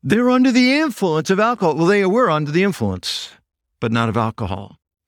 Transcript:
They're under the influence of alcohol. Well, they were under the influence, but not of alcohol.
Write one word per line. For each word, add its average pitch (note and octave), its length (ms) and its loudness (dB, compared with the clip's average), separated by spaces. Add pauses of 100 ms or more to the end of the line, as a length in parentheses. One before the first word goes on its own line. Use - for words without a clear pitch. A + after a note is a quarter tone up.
They're A#3+ 260 2
under B3+ 220 4
the B3+ 260 4
influence F#3+ 540 -2
of F#3+ 80 2
alcohol. G#3 360 0
Well, E3 120 0
they G3+ 180 2
were G#3+ 240 2
under D3+ 220 -2
the E3+ 120 2
influence, G#2+ 680 -4 (480)
but A#2 120 -4
not A#2 160 0
of G#2 100 -2
alcohol. G#2 600 -6 (300)